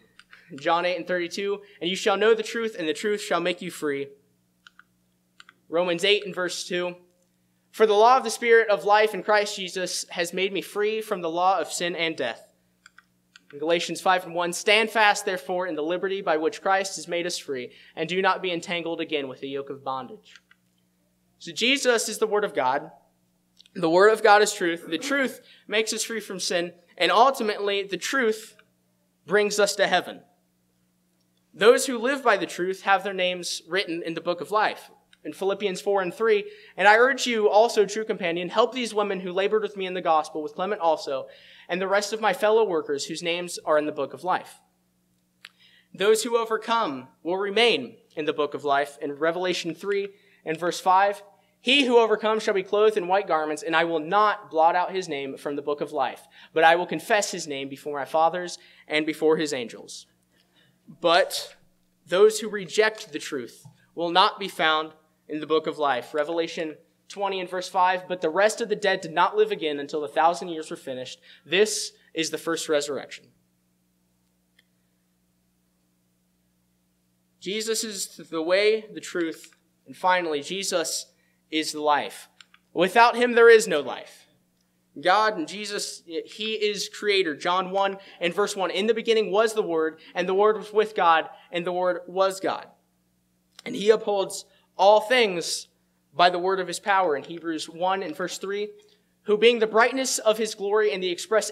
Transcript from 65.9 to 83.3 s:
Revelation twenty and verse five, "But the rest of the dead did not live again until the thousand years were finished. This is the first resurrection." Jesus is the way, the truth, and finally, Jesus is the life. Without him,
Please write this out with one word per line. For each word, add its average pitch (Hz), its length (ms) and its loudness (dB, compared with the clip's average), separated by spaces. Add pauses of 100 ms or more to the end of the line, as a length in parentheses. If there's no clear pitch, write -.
Revelation 165 640 -4 (300)
twenty 196 300 -4
and 180 120 -8
verse 185 180 -6
five, 185 400 0
"But 180 140 -6
the 160 80 0
rest 208 320 2
of 202 80 -4
the 208 40 0
dead 190 280 0
did 160 100 -10
not 180 240 2
live 214 160 2
again 151 260 -4
until 143 220 -6
the 147 80 -6
thousand 175 400 2
years 156 220 -10
were 170 80 -10
finished. 127 420 -12 (240)
This 202 480 0 (220)
is 160 160 -4
the 156 80 -8
first 160 320 -4
resurrection." 143 640 -4 (4000)
Jesus 220 460 -6
is 196 320 -10
the 160 240 -8
way, 208 500 2
the 160 100 -12
truth, - 540 -6 (300)
and 135 100 -20
finally, 175 460 0
Jesus 175 640 -4 (440)
is 156 240 -4
the 151 80 -8
life. 139 480 -2 (440)
Without 233 440 4
him, 240 160 0